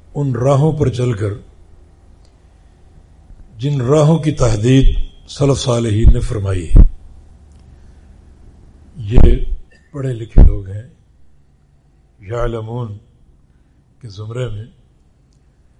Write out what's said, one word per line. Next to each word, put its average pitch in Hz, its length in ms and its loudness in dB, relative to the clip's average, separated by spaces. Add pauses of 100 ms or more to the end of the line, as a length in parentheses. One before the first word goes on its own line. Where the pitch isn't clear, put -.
(140)
ان 139 220 -4
راہوں 143 360 0
پر 151 160 -2
چل 123 240 -4
کر 101 180 -6 (2250)
جن 139 220 -6
راہوں 151 380 2
کی 156 140 -4
تحدید 123 680 2 (300)
سلف 139 300 -2
صالحین 117 540 2
نے 120 80 2
فرمائی 98 480 -6
ہے۔ - 140 8 (2250)
یہ 120 240 2 (720)
پڑھے 135 200 -8
لکھے 113 340 2
لوگ 101 220 -4
ہیں 101 140 -14 (1400)
یعلمون 113 760 -8 (1040)
کے 120 80 -20
زمرے 110 400 -12
میں۔ 107 160 -12 (1160)